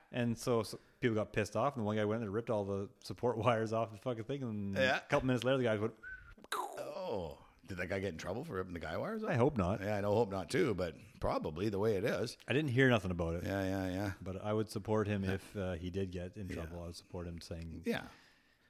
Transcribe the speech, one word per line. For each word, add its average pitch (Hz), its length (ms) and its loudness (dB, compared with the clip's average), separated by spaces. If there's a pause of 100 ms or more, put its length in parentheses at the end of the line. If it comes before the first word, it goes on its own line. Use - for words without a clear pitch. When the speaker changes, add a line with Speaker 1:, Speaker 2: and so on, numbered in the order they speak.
(120)
Speaker 1:
And 120 240 0
so, 117 280 2
so - 160 -10 (200)
people 117 160 4
got 104 160 0
pissed 107 240 0
off, 127 200 2
and 113 80 -4
the - 20 0
one 104 120 2
guy 107 80 4
went 113 180 0
and 98 100 -4
ripped 117 160 -2
all 104 160 0
the 98 240 -2 (140)
support 113 340 0
<laughs> 113 80 2
wires 113 260 4
off 113 200 0
the 104 80 -14
fucking 113 240 -4
thing, 139 180 -4
and 104 340 -2
Speaker 2:
Yeah. 131 220 4
Speaker 1:
a - 40 -4
couple 135 260 2
minutes 123 160 4
later, 131 160 4
the 123 60 4
guy 110 120 4
went, 107 160 0 (600)
Speaker 2:
Oh. 131 840 -4 (300)
Did 95 120 -8
that 92 80 -2
guy 98 120 0
get 95 140 -2
in 80 40 -8
trouble 104 280 -4
for 151 80 -8
ripping 92 200 -4
the 85 60 -4
guy 80 160 -6
wires 214 300 -4
off? - 40 -2
Speaker 1:
I 180 40 2
hope 131 240 6
not. 95 240 2
Speaker 2:
Yeah, 104 160 0
I 98 40 0
know, 104 120 2
hope 104 180 4
not 92 180 -2
too, 139 240 4
but 85 220 -2 (240)
probably 98 480 0
the 101 100 0
way 107 200 2
it 98 80 0
is. 120 320 -2 (100)
Speaker 1:
I 117 60 0
didn't 147 180 2
hear 131 180 8
nothing 101 220 4
about 85 240 0
it. 90 100 -4
Speaker 2:
Yeah, 98 200 0
yeah, 95 260 0
yeah. 98 200 -2 (100)
Speaker 1:
But 92 200 -8
I 107 120 -2
would 107 160 0
support 107 360 0
him 101 200 0
Speaker 2:
Yeah. 95 60 2
Speaker 1:
if, 95 260 -4
uh, 92 160 -2
he 87 160 -4
did 92 220 -2
get 90 260 -8
in 98 100 -8
Speaker 2:
Yeah. 92 80 -6
Speaker 1:
trouble. 85 280 -8
I - 20 -8
would 85 100 -10
support 87 320 -10
him 85 140 -8
saying 82 440 -10
Speaker 2:
Yeah. - 180 -2 (680)